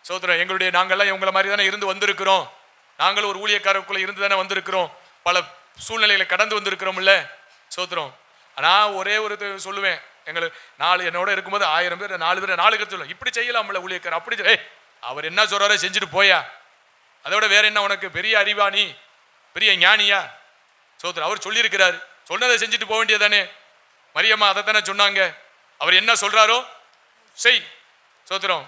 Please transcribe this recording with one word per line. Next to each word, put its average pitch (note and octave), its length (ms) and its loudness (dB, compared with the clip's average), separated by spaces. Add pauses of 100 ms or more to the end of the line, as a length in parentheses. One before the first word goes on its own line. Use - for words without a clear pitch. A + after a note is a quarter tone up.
சோத்திரம். F3+ 300 0
எங்களுடைய, F#3 320 0
நாங்கெல்லாம் F#3+ 360 2
இவங்கள F#3+ 240 0
மாதிரி F#3+ 180 0
தானே G3+ 140 0
இருந்து G3 300 -2
வந்திருக்கிறோம். F#3+ 560 0 (480)
நாங்களும் G3 420 0
ஒரு - 0 -
ஊழியக்காரருக்குள்ள G3 580 0
இருந்து F#3+ 300 -4
தானே G3 140 0
வந்திருக்கிறோம். F#3+ 500 -4 (320)
பல F3+ 180 2 (360)
சூழ்நிலைகளை G#3 480 0
கடந்து G#3 340 0
வந்திருக்கிறோம்ல. F#3+ 720 0 (460)
சோத்திரம். E3+ 380 -8 (420)
ஆனா F#3+ 340 4
ஒரே G3+ 280 -2
ஒரு G#3+ 160 -4
இது G3 400 -8
சொல்லுவேன், F#3+ 280 -2 (240)
எங்களுக்கு E3 340 -6 (180)
நாலு, F3 340 0
என்னோட F3+ 200 -2
இருக்கும்போது F#3+ 340 -2
ஆயிரம் E3+ 320 0
பேர், G3 200 -8
நாலு F3 240 -2
பேர் F#3+ 140 -2
நாலு G#3 220 4
கருத்து G3+ 200 -8
சொல்லுவேன். D3 120 -12
"இப்படி - 300 -8
செய்யலாம்ல A3 480 -4
ஊழியக்காரர், F3+ 220 -8
அப்படி F3 320 -4
செய்-, F3+ 60 0
ஏய், G#3+ 200 2 (340)
அவர் C3+ 240 -10
என்ன F3+ 180 0
சொல்றாரோ G3+ 320 2
செஞ்சுட்டு G3 380 -2
போயா, F3+ 320 4 (800)
அதோட G#3 240 0
வேற G3+ 140 4
என்ன G#3+ 200 2
உனக்கு? G3 300 -4
பெரிய G3+ 260 -2
அறிவா G3+ 320 2
நீ? F#3+ 260 -2 (580)
பெரிய F#3+ 360 4
ஞானியா?" G3+ 400 2 (760)
சோத்திரம். E3+ 160 -8
அவர் F3+ 180 -4
சொல்லியிருக்கிறாரு, F#3+ 680 0 (200)
சொன்னதை A#3+ 320 0
செஞ்சுட்டு A3 300 -2
போக A3 200 0
வேண்டியதானே. G#3 440 2 (680)
மரியம்மா G#3 340 2
அதைத்தானே G#3 320 0
சொன்னாங்க. G3 540 0 (420)
அவர் D#3+ 160 2
என்ன G#3+ 200 4
சொல்றாரோ A3 540 2 (640)
செய். - 340 2 (600)
சோத்திரம். F#3 380 -2